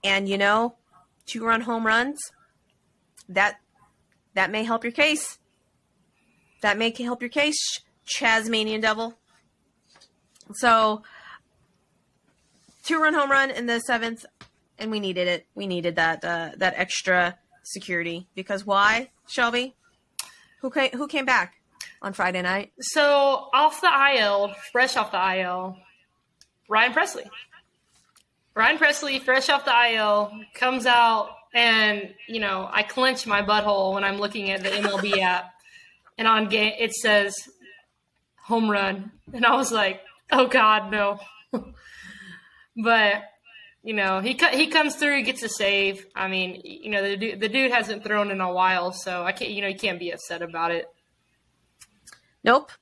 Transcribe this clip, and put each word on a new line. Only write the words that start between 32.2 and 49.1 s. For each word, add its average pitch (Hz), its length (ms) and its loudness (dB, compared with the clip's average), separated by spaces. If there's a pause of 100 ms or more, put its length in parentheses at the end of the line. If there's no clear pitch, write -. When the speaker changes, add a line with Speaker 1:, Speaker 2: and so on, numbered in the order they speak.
Speaker 2:
you 226 120 -6
know, 190 300 -4
I 208 140 0
clench 254 420 0
my 208 160 0
butthole 202 520 2
when 196 100 -2
I'm 196 140 -2
looking 208 320 -4
at 190 120 -4
the 196 120 -2
M 208 120 -2
L 196 140 -2
B 196 200 0
<laughs> - 20 0
app, 180 280 0 (680)
and 226 120 0
on 214 200 4
ga-, 214 300 0
it 226 140 -2
says, 202 420 2 (1120)
"Home 220 260 0
run." 196 400 -2 (220)
And 240 120 -4
I 240 120 6
was 262 160 0
like, 196 280 0 (300)
"Oh, 262 160 4
God, 214 440 4
no." 202 280 -2 (340)
<laughs> 233 120 -6 (1120)
But, 214 460 2 (640)
you 220 100 -6
know, 190 240 0
he 233 160 -2
co-, 480 140 4
he 311 180 2
comes 311 300 2
through, 285 220 0
he 262 40 -2
gets 233 220 -4
a 226 40 -6
save. 196 560 0 (120)
I 190 100 -4
mean, 185 380 -4
you - 260 -14
know, 202 180 0
the 202 80 -2
du-, 208 200 -6
the 208 120 -4
dude 254 220 0
hasn't 214 320 -2
thrown 208 300 -2
in 190 80 -4
a 180 120 -2
while, 185 400 2
so 180 300 -6